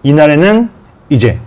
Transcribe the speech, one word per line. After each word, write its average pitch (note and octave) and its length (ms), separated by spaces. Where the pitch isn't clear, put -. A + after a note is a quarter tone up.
이날에는 D#3 680
이제 A#2 380